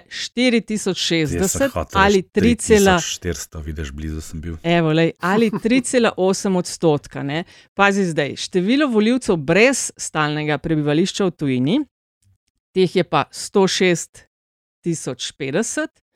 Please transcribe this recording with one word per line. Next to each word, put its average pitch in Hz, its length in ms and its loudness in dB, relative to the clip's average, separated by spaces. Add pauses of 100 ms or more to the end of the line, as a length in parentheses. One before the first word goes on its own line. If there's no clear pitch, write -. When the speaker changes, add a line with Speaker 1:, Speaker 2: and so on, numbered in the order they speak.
Speaker 1:
štiri 233 560 0
tisoč 202 360 -4
šestdeset 165 440 -2
Speaker 2:
Jaz 190 120 0
sem 277 180 -2
hotel - 280 -4
Speaker 1:
ali 202 180 4
Speaker 2:
reči - 120 -4
Speaker 1:
tri 220 240 2
cela- 202 400 4
Speaker 2:
tri 170 80 2
tisoč - 140 -8
štiristo, - 440 -8
vidiš, 76 320 -8
blizu 78 300 -8
sem - 180 -12
bil. 82 200 -8
Speaker 1:
Evo, 170 320 0
lej, 160 260 2
ali 208 380 2
Speaker 2:
<laughs> 180 40 -6
Speaker 1:
tri 247 220 2
cela 233 320 0
osem 190 420 0
odstotka, 160 680 0
ne. 147 220 -4 (280)
Pazi 196 340 2
zdaj, 147 320 -2
število 240 500 0
volivcev 226 500 2
brez 190 560 2
stalnega 151 640 -2
prebivališča 160 680 0
v 175 80 0
tujini, 139 460 0 (960)
teh 185 140 4
je 180 140 2
pa 147 240 0
sto - 380 0
šest - 580 0 (540)
tisoč - 540 -6
petdeset, 190 600 -4 (240)